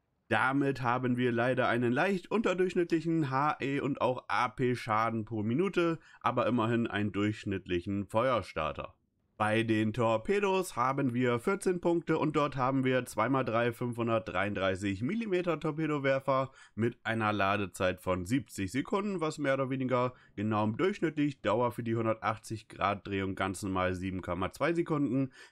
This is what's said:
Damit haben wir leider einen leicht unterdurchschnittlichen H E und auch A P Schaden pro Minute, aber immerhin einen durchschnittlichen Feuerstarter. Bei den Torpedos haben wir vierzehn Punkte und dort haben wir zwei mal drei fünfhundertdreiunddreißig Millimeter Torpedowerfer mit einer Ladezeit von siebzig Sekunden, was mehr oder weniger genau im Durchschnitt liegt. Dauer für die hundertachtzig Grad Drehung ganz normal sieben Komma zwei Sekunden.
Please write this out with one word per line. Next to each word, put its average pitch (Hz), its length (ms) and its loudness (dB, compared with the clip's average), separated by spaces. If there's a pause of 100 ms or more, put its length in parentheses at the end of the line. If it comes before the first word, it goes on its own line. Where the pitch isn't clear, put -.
(320)
Damit 131 520 2
haben 123 340 0
wir 123 140 2
leider 120 360 2
einen 120 240 2
leicht 175 380 0
unterdurchschnittlichen 170 1040 2
H 143 300 0
E 139 180 0
und 135 200 -2
auch 123 280 0
A 110 200 0
P 123 280 0
Schaden 113 500 0
pro 107 160 -4
Minute, 165 560 0 (240)
aber 123 240 0
immerhin 117 400 2
einen 104 260 -2
durchschnittlichen 98 960 -2
Feuerstarter. 92 880 -2 (440)
Bei 110 260 2
den 110 300 2
Torpedos 180 800 0
haben 131 380 0
wir 120 260 2
vierzehn 190 400 0
Punkte 170 380 0
und 151 180 0
dort 143 220 0
haben 135 260 2
wir 127 220 2
zwei 110 240 0
mal 131 160 2
drei 117 260 0
fünfhundertdreiunddreißig 101 1300 0
Millimeter 180 560 -2
Torpedowerfer 139 920 0 (240)
mit 113 280 0
einer 110 280 0
Ladezeit 98 680 0
von 92 240 -2
siebzig 98 440 -2
Sekunden, 196 520 -2
was 156 160 -4
mehr 143 160 0
oder 135 160 0
weniger 127 440 0 (220)
genau 107 300 0
im 110 100 0
Durchschnitt 160 400 0
liegt. 147 300 -2
Dauer 113 260 2
für 120 120 -8
die 113 120 -2
hundertachtzig 110 720 -2
Grad 98 400 -2
Drehung 98 280 -2
ganz 95 280 -2
normal 92 320 0
sieben 92 260 -4
Komma 90 300 -4
zwei 156 220 -2
Sekunden. 143 580 0 (200)